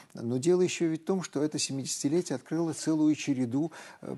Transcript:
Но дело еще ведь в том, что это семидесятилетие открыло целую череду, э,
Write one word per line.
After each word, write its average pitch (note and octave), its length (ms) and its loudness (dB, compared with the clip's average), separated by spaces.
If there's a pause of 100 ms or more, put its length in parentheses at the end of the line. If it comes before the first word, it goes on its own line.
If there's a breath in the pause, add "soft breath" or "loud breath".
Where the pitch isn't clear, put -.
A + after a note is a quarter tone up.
(140 loud breath)
Но A#2 220 -4
дело F3 260 4
еще E3+ 260 0
ведь D#3+ 140 -4
в - 20 -20
том, F#3+ 180 0
что C#3+ 200 -2
это D3+ 160 0
семидесятилетие C#3+ 760 -2
открыло D#3+ 360 -2
целую D3+ 420 2
череду, C3+ 560 0 (320 loud breath)
э, C3+ 160 -8